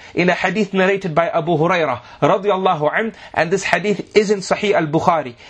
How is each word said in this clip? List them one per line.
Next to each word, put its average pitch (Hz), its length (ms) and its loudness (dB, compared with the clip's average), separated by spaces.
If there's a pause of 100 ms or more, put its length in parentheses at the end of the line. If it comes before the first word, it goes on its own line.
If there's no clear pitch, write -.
(140)
in 180 140 2
a 175 60 2
hadith 190 380 -2
narrated 190 440 0
by 170 140 2
Abu 165 220 -2
Hurairah 160 480 0 (200)
radiyallahu 185 720 0
anhu, 214 220 -4 (200)
and 165 160 0
this 185 140 -2
hadith 185 520 -2
is 208 140 4
in 208 80 2
Sahih 196 360 0
al-Bukhari 156 600 0 (160)